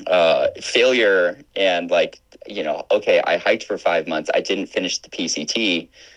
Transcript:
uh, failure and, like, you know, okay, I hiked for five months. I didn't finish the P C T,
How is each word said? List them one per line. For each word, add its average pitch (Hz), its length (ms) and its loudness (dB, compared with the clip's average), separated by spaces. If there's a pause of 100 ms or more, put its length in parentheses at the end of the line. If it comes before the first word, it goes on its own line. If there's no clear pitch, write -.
uh, 82 400 4 (140)
failure 104 800 2 (160)
and, 87 340 0
like, 85 300 0 (280)
you 101 160 -8
know, 76 280 -4
okay, - 340 2
I 87 120 0
hiked - 260 0
for 95 140 -6
five 85 300 0
months. 78 260 -6
I - 80 2
didn't 98 260 -4
finish - 320 -4
the - 100 -20
P - 180 -6
C - 180 -6
T, 95 440 -2 (280)